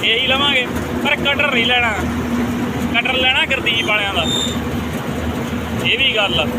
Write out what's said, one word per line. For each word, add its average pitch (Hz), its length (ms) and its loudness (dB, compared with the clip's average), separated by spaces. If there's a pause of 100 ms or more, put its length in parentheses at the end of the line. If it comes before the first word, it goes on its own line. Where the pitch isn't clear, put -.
ਇਹੀ 226 240 2
ਲਵਾਂਗੇ, 269 380 2 (380)
ਪਰ 294 120 2
ਕਟਰ 285 380 0
ਨਹੀਂ 233 120 2
ਲੈਣਾ, 240 280 2 (1000)
ਕਟਰ 247 180 0
ਲੈਣਾ 262 320 2
ਗੁਰਦੀਪ 240 420 0
ਵਾਲਿਆਂ 208 260 0
ਦਾ, 170 120 0 (1600)
ਇਹ 202 120 2
ਵੀ 254 180 2
ਗੱਲ 190 240 2
ਆ। 151 60 2 (140)